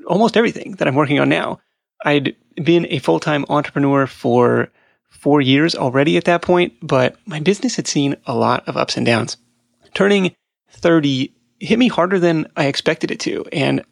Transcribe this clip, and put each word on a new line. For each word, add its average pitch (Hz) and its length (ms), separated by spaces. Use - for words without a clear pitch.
almost 214 280
everything 214 380
that 156 160
I'm 127 60
working 143 260
on 135 80
now. - 320
I'd 147 320
been 170 280
a 139 100
full-time 156 480
entrepreneur 139 600
for 120 680
four 143 300
years 139 340
already 143 440
at 170 80
that 170 160
point, 180 400
but 131 340
my 156 140
business 202 380
had - 100
seen 143 380
a 123 100
lot 117 320
of 165 80
ups - 220
and 123 80
downs. 117 320
Turning 196 420
thirty 143 640
hit 220 200
me 254 80
harder 185 320
than 165 260
I 151 120
expected 156 420
it - 120
to, - 300
and 139 400